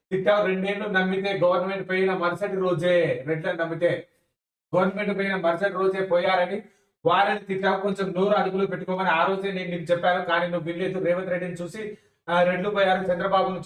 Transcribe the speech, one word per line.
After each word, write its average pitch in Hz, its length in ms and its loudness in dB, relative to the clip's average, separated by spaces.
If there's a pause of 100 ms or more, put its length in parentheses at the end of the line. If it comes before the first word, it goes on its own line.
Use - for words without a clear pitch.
(120)
తిట్టావు. 185 360 2
రెండేళ్లు 196 400 -2
నమ్మితే 190 500 0
గవర్నమెంట్ 180 520 0
పోయిన 185 240 2
మరుసటి 175 420 -2
రోజే, 175 720 2
రెడ్లను 165 300 -2
నమ్మితే 165 500 -2 (680)
గవర్నమెంట్ 196 420 0
పోయిన 190 180 -2
మరుసటి 170 380 0
రోజే 190 320 0
పోయారని 220 560 2 (440)
వారిని 202 340 4
తిట్టావు. 190 420 -2
కొంచెం 190 320 -2
నోరు 202 220 2
అదుపులో 190 300 0
పెట్టుకోమని 180 440 -4
ఆ 165 160 2
రోజే 196 260 -2
నేను 180 180 -6
నీకు 175 140 -6
చెప్పాను, 180 420 0
కానీ 170 220 0
నువ్వు 170 240 -4
వినలేదు. 185 320 -4
రేవంత్ 175 260 0
రెడ్డిని 175 240 -4
చూసి, 208 440 -10 (320)
ఆ, 175 140 4
రెడ్లు 180 260 0
పోయారు, 190 320 2
చంద్రబాబును 180 640 0